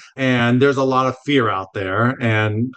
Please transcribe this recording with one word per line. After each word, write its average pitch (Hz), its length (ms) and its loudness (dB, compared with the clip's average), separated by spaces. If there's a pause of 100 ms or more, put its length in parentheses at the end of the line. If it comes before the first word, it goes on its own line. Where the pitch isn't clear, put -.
(180)
and 127 440 2
there's 139 160 4
a 135 60 0
lot 131 240 0
of 123 80 -4 (100)
fear 135 240 2
out 95 240 -6
there, 104 480 -2
and 107 560 0